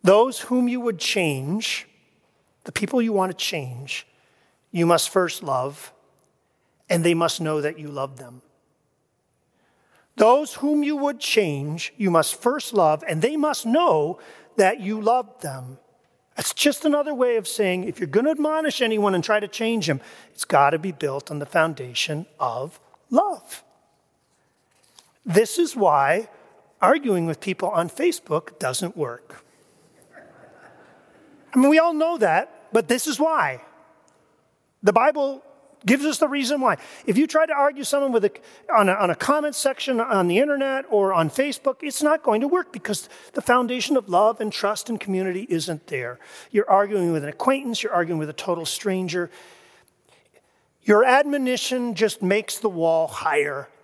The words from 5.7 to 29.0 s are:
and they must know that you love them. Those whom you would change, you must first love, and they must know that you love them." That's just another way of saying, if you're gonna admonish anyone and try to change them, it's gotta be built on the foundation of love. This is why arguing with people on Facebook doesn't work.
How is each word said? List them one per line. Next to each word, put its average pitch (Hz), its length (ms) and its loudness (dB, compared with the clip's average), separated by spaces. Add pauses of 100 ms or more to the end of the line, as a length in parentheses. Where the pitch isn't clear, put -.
and 170 120 0
they 170 120 4
must 165 260 0
know 156 220 -2
that 160 160 -4
you 151 100 -14
love 139 300 -8
them. 127 240 -20 (1700)
Those 247 380 4
whom 294 280 0
you 294 140 0
would 285 220 -2
change, 156 800 -2
you 196 140 0
must 165 300 2
first 254 320 -2
love, 156 340 2
and 160 140 -4
they 285 160 0
must 294 300 -2
know 220 520 2 (380)
that 208 240 4
you 214 200 -6
love 226 400 0
them." 131 380 -10 (580)
That's - 160 -4
just - 320 0
another 294 300 0
way 247 220 0
of 214 100 -4
saying, 185 380 -2
if - 160 -10
you're 175 80 -4
gonna 240 240 2
admonish 302 500 -2
anyone 208 320 0
and 170 80 0
try 214 160 0
to 208 80 -4
change 226 400 -4
them, 139 140 -2 (320)
it's - 120 -10
gotta 143 340 4
be 185 120 -6
built 139 400 -8
on 147 80 -8
the 143 80 -8
foundation 151 800 -2 (140)
of 131 400 -6 (280)
love. 339 540 -2 (1600)
This 214 340 2
is 330 180 -2
why 165 520 2 (540)
arguing 208 440 2
with 160 140 -6
people 190 300 -4
on 175 180 0
Facebook - 680 -4
doesn't 139 380 -6
work. 123 480 -10 (2000)